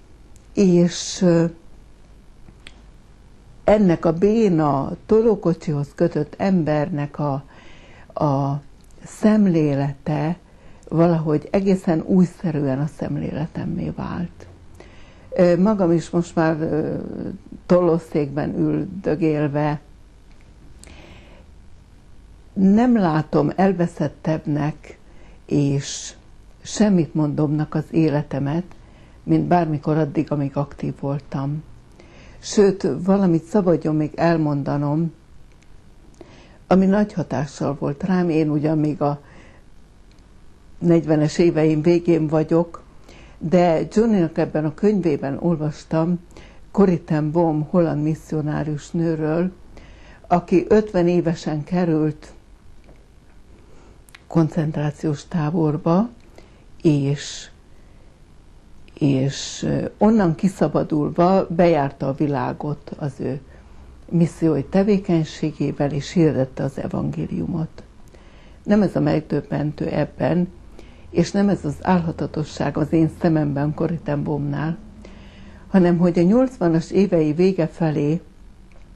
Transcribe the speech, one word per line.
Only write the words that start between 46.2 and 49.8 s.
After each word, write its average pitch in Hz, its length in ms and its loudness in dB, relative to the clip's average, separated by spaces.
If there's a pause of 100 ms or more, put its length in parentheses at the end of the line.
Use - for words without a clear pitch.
Corrie 190 280 4
ten 151 320 -2
Boom 156 380 0
holland 156 340 0
misszionárius 151 880 -4
nőről, 165 600 -2 (760)